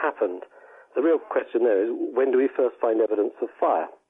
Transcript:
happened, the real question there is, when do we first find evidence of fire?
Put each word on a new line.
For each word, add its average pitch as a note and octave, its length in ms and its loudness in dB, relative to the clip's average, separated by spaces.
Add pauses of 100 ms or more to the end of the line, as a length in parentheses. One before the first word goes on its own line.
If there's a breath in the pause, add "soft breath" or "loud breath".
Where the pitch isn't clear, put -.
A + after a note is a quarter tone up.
happened, G2+ 420 -4 (540 loud breath)
the B2+ 60 -2
real D#3+ 180 4
question - 420 -4
there G#2 220 2
is, A#2 80 -2
when C3 400 0
do B2+ 60 4
we C3+ 100 2
first - 320 -2
find A2+ 200 2
evidence G#2+ 420 0
of B2 60 -4 (120)
fire? A#2+ 280 0 (220)